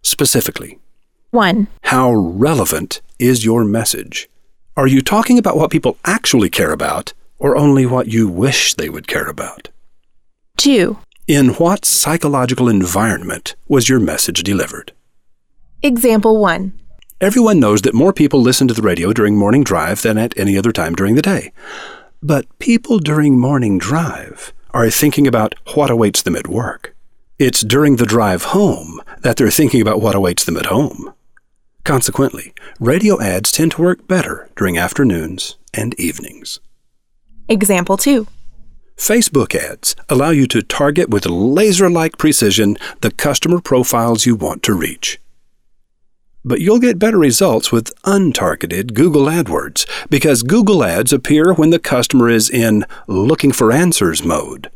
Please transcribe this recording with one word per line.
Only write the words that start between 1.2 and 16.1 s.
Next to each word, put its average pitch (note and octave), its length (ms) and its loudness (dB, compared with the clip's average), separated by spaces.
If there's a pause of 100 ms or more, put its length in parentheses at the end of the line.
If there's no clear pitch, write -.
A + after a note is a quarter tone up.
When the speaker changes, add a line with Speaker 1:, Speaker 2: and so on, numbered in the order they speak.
Speaker 2:
One. G#3 380 0 (160)
Speaker 1:
How B2+ 280 2
relevant G2+ 880 -2 (180)
is A#2+ 280 2
your A2+ 180 2
message? - 640 -4 (480)
Are C3+ 100 2
you C3+ 140 4
talking A3+ 380 2
about F#3+ 180 0
what D#3 140 0
people C#3+ 340 -2
actually B2+ 460 0
care - 220 -2
about, D2+ 420 -6 (240)
or C#3 180 0
only C#3 300 4
what B2 220 -2
you A2 200 0
wish G2 460 -2
they - 160 -6
would - 180 -14
care - 180 -4
about? - 440 -14 (840)
Speaker 2:
Two. A#3 420 2 (280)
Speaker 1:
In C#3+ 280 4
what F3 300 0
psychological C3 840 0
environment F#2+ 880 -2 (120)
was C3 200 2
your C3 120 4
message - 420 -2
delivered? - 500 -6 (880)
Speaker 2:
Example A3+ 580 2